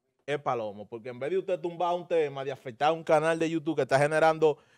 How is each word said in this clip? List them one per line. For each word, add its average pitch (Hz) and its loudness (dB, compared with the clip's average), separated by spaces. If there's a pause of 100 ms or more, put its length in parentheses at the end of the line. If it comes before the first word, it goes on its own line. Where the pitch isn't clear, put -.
(260)
es 143 -4
palomo. 107 -6
Porque 117 -12
en 120 -12
vez 139 -6
de 190 0
usted 180 -4
tumbar 175 -2
un 175 -6
tema, 143 0
de 139 -6
afectar 139 0
un 165 -8
canal 160 4
de 160 0
YouTube 160 -2
que 147 2
está 135 4
generando 156 4 (200)